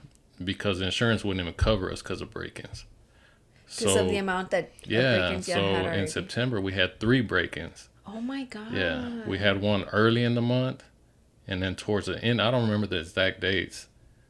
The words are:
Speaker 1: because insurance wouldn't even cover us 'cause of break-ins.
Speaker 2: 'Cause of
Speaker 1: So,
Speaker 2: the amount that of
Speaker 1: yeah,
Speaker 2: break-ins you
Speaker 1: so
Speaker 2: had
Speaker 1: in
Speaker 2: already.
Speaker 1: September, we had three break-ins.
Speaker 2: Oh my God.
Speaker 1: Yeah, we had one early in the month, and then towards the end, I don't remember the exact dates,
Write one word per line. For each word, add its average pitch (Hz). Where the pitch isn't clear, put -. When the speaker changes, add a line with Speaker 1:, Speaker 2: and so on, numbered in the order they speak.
Speaker 1:
because 95
insurance 101
wouldn't 95
even 85
cover 92
us 82
'cause 87
of 82
break-ins. -
Speaker 2:
'Cause -
of 202
Speaker 1:
So, 196
Speaker 2:
the 196
amount 185
that 175
of -
Speaker 1:
yeah, 120
Speaker 2:
break-ins 90
you -
Speaker 1:
so 98
Speaker 2:
had 98
Speaker 1:
in 95
Speaker 2:
already. 92
Speaker 1:
September, 113
we 95
had 92
three 120
break-ins. 85
Speaker 2:
Oh 214
my 269
God. -
Speaker 1:
Yeah, 80
we 95
had 98
one 101
early 113
in 120
the 120
month, 127
and 92
then 95
towards 101
the 92
end, 117
I 107
don't 123
remember 104
the 95
exact 92
dates, 92